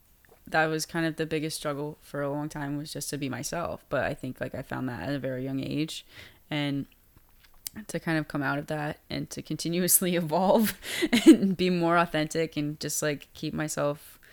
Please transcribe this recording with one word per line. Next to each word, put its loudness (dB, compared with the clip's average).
that 2
was 0
kind -2
of -2
the -2
biggest -2
struggle -6
for -8
a -2
long -4
time -6
was -8
just -8
to -4
be -4
myself. -6
But 0
I -2
think, -8
like, -6
I -6
found -6
that -8
at -2
a -4
very -4
young -4
age, -4
and -2
to -6
kind 0
of -2
come -2
out 0
of -6
that -4
and -6
to -8
continuously 2
<laughs> 2
evolve 4
and 10
be 2
more 4
authentic 0
and -4
just, -4
like, -2
keep -8
myself -4